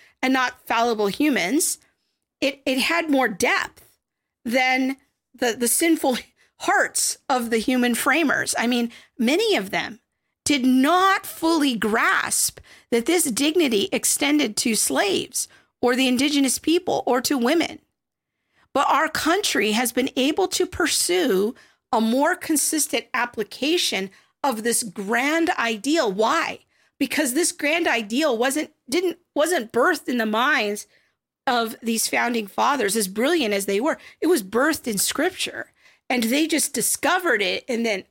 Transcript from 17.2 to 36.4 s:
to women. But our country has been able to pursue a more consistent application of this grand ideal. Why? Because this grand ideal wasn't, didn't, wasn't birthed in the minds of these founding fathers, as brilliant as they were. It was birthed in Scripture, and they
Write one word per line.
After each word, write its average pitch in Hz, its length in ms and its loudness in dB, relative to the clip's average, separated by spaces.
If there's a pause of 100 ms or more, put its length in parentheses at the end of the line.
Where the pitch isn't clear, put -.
to 285 160 0
women. 269 400 0 (960)
But 277 140 2
our 302 200 2
country 311 640 0
has 233 180 0
been 262 260 -2
able 320 320 0
to - 180 -2
pursue 277 880 0 (380)
a 233 80 2
more 262 340 2
consistent 302 800 -2
application 240 960 -2 (320)
of 226 200 -2
this 233 200 0
grand 240 680 -2
ideal. 233 600 0
Why? 226 500 0 (380)
Because 269 360 -2
this 330 180 0
grand 320 340 -2
ideal 240 500 0
wasn't, 269 340 -2 (180)
didn't, 339 300 -2 (160)
wasn't 262 380 0
birthed 294 360 2
in 247 100 -2
the 220 80 0
minds 220 600 0 (600)
of 233 360 0
these 226 240 -2
founding 233 400 -2
fathers, 220 500 0
as 208 120 0
brilliant 233 460 0
as 196 120 -2
they 202 140 0
were. 277 180 -2 (220)
It 311 80 0
was 320 140 2
birthed 233 440 0
in 214 120 -2
Scripture, - 760 -4 (360)
and 240 160 0
they 277 220 0